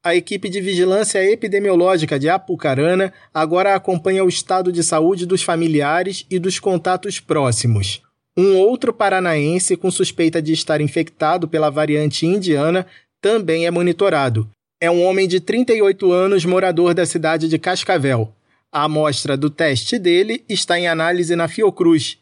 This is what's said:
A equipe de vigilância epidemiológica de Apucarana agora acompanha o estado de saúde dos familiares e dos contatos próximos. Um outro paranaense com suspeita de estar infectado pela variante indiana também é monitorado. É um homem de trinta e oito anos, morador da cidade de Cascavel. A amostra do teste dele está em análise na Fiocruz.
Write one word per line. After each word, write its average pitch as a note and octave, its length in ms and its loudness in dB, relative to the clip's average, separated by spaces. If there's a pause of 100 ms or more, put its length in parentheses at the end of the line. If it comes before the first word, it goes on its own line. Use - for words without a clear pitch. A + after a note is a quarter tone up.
A F3 100 0
equipe F#3+ 360 -2
de G3 100 -4
vigilância F#3+ 640 0
epidemiológica F#3+ 920 2
de D3 100 0
Apucarana F3+ 800 0 (220)
agora F3 420 2
acompanha F#3+ 480 0
o F3+ 60 4
estado F3+ 420 -2
de E3+ 140 -2
saúde E3+ 400 0
dos F3+ 180 -2
familiares E3 880 -2
e F#3 80 -2
dos F3+ 200 -4
contatos F#3 600 -2
próximos. A#2+ 840 -2 (340)
Um F#3+ 200 4
outro A#3 360 2
paranaense F3+ 840 0
com F#3 140 -2
suspeita E3+ 500 0
de D#3 120 -2
estar D#3 280 -2
infectado D#3+ 680 -2
pela D#3+ 220 0
variante D3+ 540 -2
indiana F3 640 0 (340)
também E3+ 460 0
é E3+ 60 0
monitorado. E3+ 760 0 (320)
É E3+ 80 0
um F3 140 2
homem F#3+ 240 2
de F3+ 140 0
trinta A#3 340 0
e A3 80 2
oito G3 300 2
anos, F#3 320 2
morador F3+ 500 2
da F3 100 0
cidade D#3+ 440 -2
de D#3 100 0
Cascavel. C#3 760 -2 (380)
A D3 140 -2
amostra D3+ 520 -2
do C#3+ 140 -2
teste D#3 480 -2
dele F#3+ 500 0
está F3+ 300 -2
em F3 80 -2
análise E3+ 480 0
na E3+ 140 -2
Fiocruz. F3 720 -2